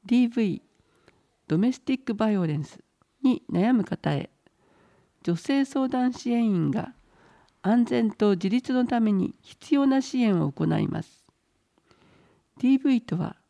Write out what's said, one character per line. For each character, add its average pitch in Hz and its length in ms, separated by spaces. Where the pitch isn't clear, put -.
デ 240 100
ィ 247 120
ー - 20
ブ 233 140
イ、 170 180
ド 156 100
メ 240 160
ス - 80
テ 262 140
ィ - 20
ッ - 80
ク 226 80
バ 220 180
イ 202 60
オ 175 100
レ 151 80
ン 156 80
ス - 160
に 254 300
悩 208 220
む 220 100
方 - 300
へ、 - 160
女 170 120
性 277 300
相 269 240
談 254 240
支 240 180
援 233 140
員 165 260
が - 220
安 233 220
全 233 280
と 208 200
自 190 160
立 247 240
の 254 140
た 240 160
め 214 100
に 190 300
必 - 340
要 277 100
な 269 160
支 262 180
援 202 220
を 147 80
行 156 160
い 160 220
ま - 160
す。 - 220
デ 247 100
ィ 269 60
ー 262 40
ブ 269 140
イ 233 80
と 170 160
は - 180